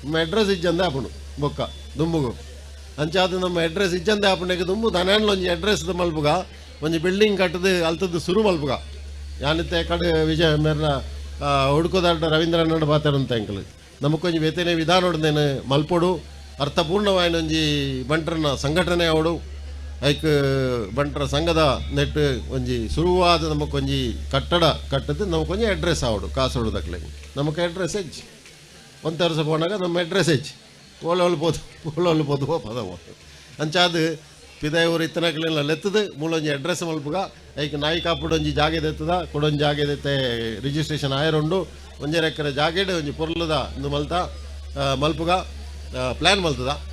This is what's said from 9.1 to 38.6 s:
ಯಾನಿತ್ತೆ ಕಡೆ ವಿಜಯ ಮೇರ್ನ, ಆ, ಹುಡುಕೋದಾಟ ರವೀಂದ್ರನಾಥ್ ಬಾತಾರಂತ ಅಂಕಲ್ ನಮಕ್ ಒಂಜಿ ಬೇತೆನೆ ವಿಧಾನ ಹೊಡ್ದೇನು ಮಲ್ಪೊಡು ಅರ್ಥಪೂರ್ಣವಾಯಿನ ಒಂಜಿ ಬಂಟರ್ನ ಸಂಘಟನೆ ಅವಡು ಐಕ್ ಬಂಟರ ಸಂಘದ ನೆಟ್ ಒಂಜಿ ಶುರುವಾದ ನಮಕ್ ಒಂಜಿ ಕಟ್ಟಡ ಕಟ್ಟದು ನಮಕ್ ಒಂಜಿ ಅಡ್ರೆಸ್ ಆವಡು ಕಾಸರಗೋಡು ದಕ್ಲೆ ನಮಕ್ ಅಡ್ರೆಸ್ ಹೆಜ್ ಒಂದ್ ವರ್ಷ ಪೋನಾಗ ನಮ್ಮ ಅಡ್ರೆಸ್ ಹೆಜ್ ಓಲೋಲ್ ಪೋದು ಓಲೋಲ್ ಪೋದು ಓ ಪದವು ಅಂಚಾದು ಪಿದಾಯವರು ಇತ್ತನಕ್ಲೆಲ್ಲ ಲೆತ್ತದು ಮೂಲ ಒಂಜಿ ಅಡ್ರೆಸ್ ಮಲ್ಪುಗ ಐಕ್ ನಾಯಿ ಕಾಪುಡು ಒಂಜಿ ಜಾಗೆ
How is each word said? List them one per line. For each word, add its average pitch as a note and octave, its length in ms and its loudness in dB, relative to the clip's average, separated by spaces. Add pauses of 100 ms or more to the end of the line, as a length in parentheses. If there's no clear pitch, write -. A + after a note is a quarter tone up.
ಯಾನಿತ್ತೆ E3 420 0
ಕಡೆ E3 420 2
ವಿಜಯ D#3 300 4
ಮೇರ್ನ, D3+ 300 2 (580)
ಆ, C#3 260 2
ಹುಡುಕೋದಾಟ E3+ 540 2
ರವೀಂದ್ರನಾಥ್ E3 600 2
ಬಾತಾರಂತ C#3+ 500 2
ಅಂಕಲ್ G2+ 320 -2 (360)
ನಮಕ್ D#3 240 0
ಒಂಜಿ E3 140 2
ಬೇತೆನೆ E3 340 0
ವಿಧಾನ E3+ 300 4
ಹೊಡ್ದೇನು D3+ 680 2
ಮಲ್ಪೊಡು E3 460 2 (440)
ಅರ್ಥಪೂರ್ಣವಾಯಿನ F3 760 2
ಒಂಜಿ D3 720 0
ಬಂಟರ್ನ D#3 480 0
ಸಂಘಟನೆ E3+ 500 2
ಅವಡು D#3+ 360 2 (640)
ಐಕ್ C3+ 880 2
ಬಂಟರ C#3+ 300 -2
ಸಂಘದ D3 560 2 (120)
ನೆಟ್ C#3+ 580 0
ಒಂಜಿ B2 380 -2
ಶುರುವಾದ F3 540 4
ನಮಕ್ D3+ 320 -2
ಒಂಜಿ C3+ 400 0 (160)
ಕಟ್ಟಡ E3+ 320 2
ಕಟ್ಟದು D3 640 0
ನಮಕ್ D#3+ 240 0
ಒಂಜಿ G#3 160 0
ಅಡ್ರೆಸ್ F3 380 0
ಆವಡು G#2 260 -2
ಕಾಸರಗೋಡು B2 440 0
ದಕ್ಲೆ F2 240 -6 (400)
ನಮಕ್ D3+ 220 -2
ಅಡ್ರೆಸ್ F3 360 -2
ಹೆಜ್ F3 260 -6 (840)
ಒಂದ್ D#3+ 160 -2
ವರ್ಷ E3 180 2
ಪೋನಾಗ D#3+ 420 0
ನಮ್ಮ F3 180 0
ಅಡ್ರೆಸ್ F3 300 2
ಹೆಜ್ C3+ 200 2 (560)
ಓಲೋಲ್ F3 340 2
ಪೋದು D#3+ 500 -4
ಓಲೋಲ್ D#3 360 2
ಪೋದು C#3 200 0
ಓ D#3+ 140 0
ಪದವು G#2+ 400 -8 (600)
ಅಂಚಾದು E3 600 2 (400)
ಪಿದಾಯವರು E3 420 2
ಇತ್ತನಕ್ಲೆಲ್ಲ D#3+ 580 0
ಲೆತ್ತದು E3 580 0
ಮೂಲ D#3+ 140 -2
ಒಂಜಿ D#3+ 160 0
ಅಡ್ರೆಸ್ D3+ 340 -2
ಮಲ್ಪುಗ D#3 320 -4 (440)
ಐಕ್ D3+ 160 -4
ನಾಯಿ D3+ 260 0
ಕಾಪುಡು D#3+ 340 0
ಒಂಜಿ D3+ 160 0
ಜಾಗೆ D3+ 320 0